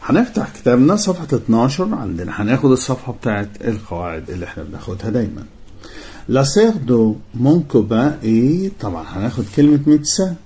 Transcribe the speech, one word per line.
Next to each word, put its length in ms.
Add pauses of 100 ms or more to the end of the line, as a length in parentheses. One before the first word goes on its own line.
هنفتح 460
كتابنا 460
صفحة 380
اتناشر، 600
عندنا 460
هناخد 300
الصفحة 420
بتاعت 360 (180)
القواعد 600
اللي 160
احنا 180
بناخدها 460
دايمًا. 340 (880)
La 140
sœur 280 (160)
de 240 (300)
mon 320
copain 500
est، 460 (100)
طبعًا 260
هناخد 360 (120)
كلمة 320
ميدسان. 480 (100)